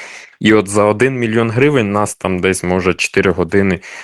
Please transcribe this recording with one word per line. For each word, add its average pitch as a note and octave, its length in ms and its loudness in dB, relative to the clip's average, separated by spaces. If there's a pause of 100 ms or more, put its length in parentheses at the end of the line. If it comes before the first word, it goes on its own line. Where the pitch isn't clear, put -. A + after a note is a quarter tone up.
(400)
І G#2+ 140 4
от G#2 140 2
за G2+ 160 0
один A#2+ 360 0
мільйон A2+ 320 0
гривень B2 400 2
нас G#2 240 -2
там F#2 240 -4
десь, F2+ 240 0
може, F2+ 300 0
чотири - 380 0
години F2+ 480 0 (240)